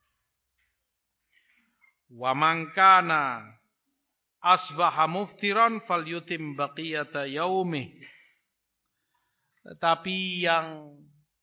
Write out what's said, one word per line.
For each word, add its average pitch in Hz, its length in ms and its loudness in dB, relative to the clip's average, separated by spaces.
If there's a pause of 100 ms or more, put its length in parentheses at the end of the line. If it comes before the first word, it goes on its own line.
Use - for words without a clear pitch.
(2250)
Wa 123 240 -2
man 160 400 2
kana 156 800 4 (880)
asbaha 160 640 2
muftiran 208 800 0
falyutim 160 720 -6
baqiyata 147 640 -6
yaumih." 165 640 -2 (1800)
Tetapi 180 800 -4
yang 160 480 -2 (500)